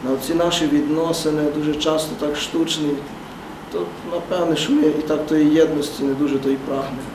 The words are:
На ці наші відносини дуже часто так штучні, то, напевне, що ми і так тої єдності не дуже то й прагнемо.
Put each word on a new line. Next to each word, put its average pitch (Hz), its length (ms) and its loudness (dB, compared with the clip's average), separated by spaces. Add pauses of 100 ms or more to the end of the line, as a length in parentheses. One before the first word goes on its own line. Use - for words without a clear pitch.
На 131 140 0 (100)
ці 170 60 -2
наші 170 340 2
відносини 151 720 2 (160)
дуже 151 180 0
часто 156 500 -2
так 147 120 -2
штучні, 160 520 -2 (800)
то, - 100 -4 (300)
напевне, 170 440 0
що - 180 0
ми 151 140 6
і 151 200 2
так 151 200 0
тої 156 220 6
єдності 151 540 2
не 139 100 2
дуже 135 260 0
то 135 100 0
й 135 60 2
прагнемо. 135 600 -6